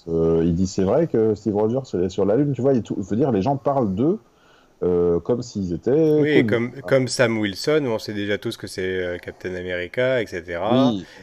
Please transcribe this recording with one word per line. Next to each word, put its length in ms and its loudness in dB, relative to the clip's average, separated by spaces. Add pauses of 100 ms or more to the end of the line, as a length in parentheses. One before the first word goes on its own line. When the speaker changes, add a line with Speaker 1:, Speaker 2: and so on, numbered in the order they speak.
Speaker 1:
euh, 360 2
il 120 2
dit, « 120 0
C'est 160 -2
vrai 240 2
que 280 2
Steve 200 -2
Rogers, 260 0 (120)
il 100 0
est 60 0
sur 160 0
la 100 4
Lune. » 200 2
Tu 80 -4
vois, 100 4
il 80 2
tou-, 180 -6
je 100 -6
veux 60 -2
dire, 160 2
les 120 2
gens 140 0
parlent 360 0
d'eux, 240 0 (680)
euh, 360 2
comme 220 -2
s'ils 320 -6
étaient 180 -2 (240)
Speaker 2:
Oui, 120 2
Speaker 1:
connus. 200 4
Speaker 2:
comme, 240 0 (100)
Speaker 1:
Ah. 60 -12
Speaker 2:
comme 200 4
Sam 300 2
Wilson, 480 0
où 40 -2
on 100 -2
sait 140 -10
déjà 260 -2
tous 180 -8
que 80 -12
c'est, 160 -10
euh, 380 -4
Captain 340 -12
America, 680 -4
et 40 -4
cetera. 680 -2
Speaker 1:
Oui, 120 -10 (160)